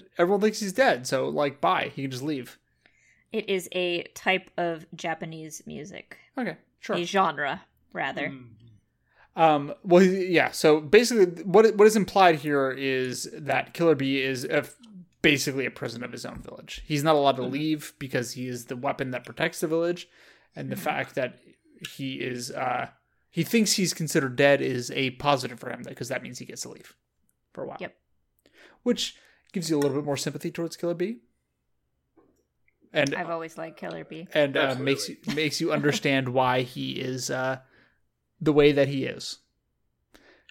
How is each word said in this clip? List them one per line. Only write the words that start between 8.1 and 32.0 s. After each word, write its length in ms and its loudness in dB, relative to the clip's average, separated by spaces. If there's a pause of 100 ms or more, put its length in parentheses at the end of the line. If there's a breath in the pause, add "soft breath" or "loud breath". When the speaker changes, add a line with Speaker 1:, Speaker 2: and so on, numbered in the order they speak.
Speaker 3:
Mm. 180 -14 (920 soft breath)
Speaker 1:
Um, 460 4
well, 200 8
he, 240 2
yeah, 260 2
so 280 6
basically 600 4
what, 340 6
what 120 10
is 80 2
implied 400 6
here 340 0
is 640 -4
that 420 -4
Killer 220 4
Bee 260 0
is 220 -2
a, 200 0 (580)
basically 440 2
a 60 -6
prison 320 -10
of 80 -12
his 120 -12
own 160 -12
village. 460 -16
He's 160 -2
not 140 6
allowed 200 4
to 60 -4
Speaker 2:
Mm-hmm. 100 -6
Speaker 1:
leave 460 -4
because 340 -4
he 140 -10
is 200 -10
the 100 -8
weapon 340 -4
that 140 -8
protects 360 -6
the 60 -2
village. 420 -2 (460 soft breath)
And 160 -8
the 60 -6
Speaker 2:
Mm-hmm. 80 -8
Speaker 1:
fact 320 -4
that 240 -4 (560)
he 240 -8
is, 320 -6
uh, 360 -4 (420)
he 120 -2
thinks 300 2
he's 200 0
considered 440 -2
dead 260 6
is 300 -4
a 200 -2
positive 460 -2
for 120 -10
him, 140 -10
'cause 240 -12
that 140 -6
means 160 -14
he 60 -14
gets 180 -14
to 60 -14
leave 260 -20 (580)
for 120 -12
a 20 -10
while. 140 -12
Speaker 2:
Yep. 160 -14 (880 soft breath)
Speaker 1:
Which 320 -2 (360 soft breath)
gives 160 -6
you 80 2
a 40 2
little 160 2
bit 80 -4
more 120 -4
sympathy 360 -6
towards 240 -6
Killer 180 -2
Bee. 240 -4 (1700)